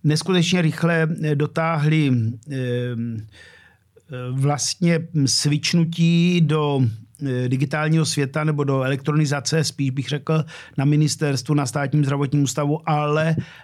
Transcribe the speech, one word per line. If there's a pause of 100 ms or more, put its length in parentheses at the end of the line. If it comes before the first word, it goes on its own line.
neskutečně
rychle, (140)
eh,
dotáhli, (380)
eh,
eh, (1080)
vlastně (280)
svičnutí
do, (440)
eh,
digitálního
světa
nebo
do
elektronizace,
spíš
bych
řekl, (320)
na
ministerstvu,
na
Státním
zdravotním
ústavu,
ale (280)